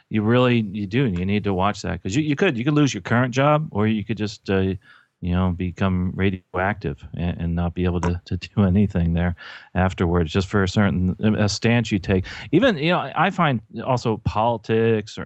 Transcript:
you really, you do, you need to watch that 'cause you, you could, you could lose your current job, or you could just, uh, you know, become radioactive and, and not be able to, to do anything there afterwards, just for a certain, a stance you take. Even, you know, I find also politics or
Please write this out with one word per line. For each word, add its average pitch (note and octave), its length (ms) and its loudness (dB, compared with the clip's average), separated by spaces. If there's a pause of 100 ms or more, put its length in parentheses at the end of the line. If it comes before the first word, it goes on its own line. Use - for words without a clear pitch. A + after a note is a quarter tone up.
(100)
you G#2+ 120 0
really, A#2+ 380 4 (120)
you G#2 140 -6
do, B2 200 0
you F2+ 180 -2
need G2 200 0
to G2+ 100 0
watch G2 280 -2
that F2 200 -6
'cause F#2+ 140 -4
you, D#3 60 2
you D3+ 140 -2
could, D#3+ 220 2
you A#2+ 60 -4
could D3+ 100 2
lose D3 180 4
your F#2+ 100 -8
current A#2+ 300 0
job, D3+ 380 2
or G#2+ 160 0
you A2 180 0
could A2 140 -4
just, G#2 320 -6
uh, F#2+ 240 2 (460)
you F2 140 -2
know, F#2 180 2
become F2+ 640 -2
radioactive F#2 880 -4 (140)
and, E2 240 -4
and E2+ 140 -2
not F2 200 -2
be F2+ 100 -2
able F2 160 0
to, F2 240 -2
to - 120 -6
do - 280 0
anything F2+ 500 2
there E2+ 220 0 (380)
afterwards, F2 580 0
just F#2+ 160 0
for G#2 140 2
a F#2 60 2
certain, F#2 460 2 (240)
a G#2 100 2
stance A2+ 440 0
you G2+ 60 0
take. F#2+ 260 0 (280)
Even, G#3 260 4
you D#3 120 0
know, C3+ 240 -2
I F3+ 160 4
find D3+ 300 2 (240)
also A#2+ 340 0
politics A2+ 1000 0
or F2+ 80 -8